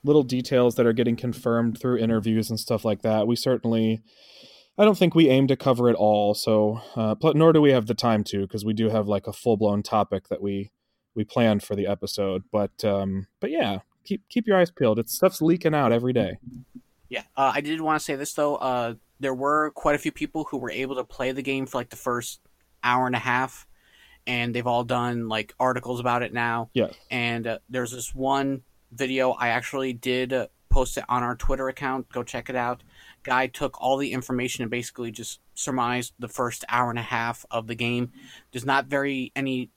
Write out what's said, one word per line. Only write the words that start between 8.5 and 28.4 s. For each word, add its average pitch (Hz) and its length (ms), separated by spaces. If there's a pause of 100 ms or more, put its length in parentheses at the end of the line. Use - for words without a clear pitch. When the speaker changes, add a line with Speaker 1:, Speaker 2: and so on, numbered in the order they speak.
Speaker 1:
we 107 100
do 110 160
have, 110 180
like, 101 200
a 104 60
full-blown 104 500
topic 101 460
that 98 120
we, 101 300 (440)
we 107 100
planned 110 380
for 104 120
the 98 120
episode. 95 640
But, 104 340
um, 98 420 (120)
but 220 120
yeah, 277 280 (240)
keep, - 260
keep 233 180
your 196 100
eyes 175 140
peeled. 113 280
It's, - 160
stuff's - 260
leaking 160 320
out 135 180
every 123 220
day. 101 240 (720)
Speaker 2:
Yeah, 123 140 (120)
uh, 131 200
I 143 60
did 156 200
wanna 156 180
say 147 160
this, 143 180
though. 147 240
Uh, 123 380 (240)
there 135 140
were 147 380
quite 147 240
a 139 40
few 147 120
people 151 320
who 143 140
were 120 140
able 131 260
to 127 80
play 131 260
the 135 100
game 135 240
for, 127 120
like, 123 120
the - 60
first - 460 (420)
hour 123 240
and 123 80
a 117 40
half, - 460 (600)
and 120 260
they've 123 140
all 120 160
done, 120 460
like, 110 300
articles 123 400
about 123 220
it 117 120
now. 117 400
Speaker 1:
Yeah. 117 160 (200)
Speaker 2:
And, 117 380
uh, 113 120 (100)
there's 123 220
this 127 220
one 135 500 (280)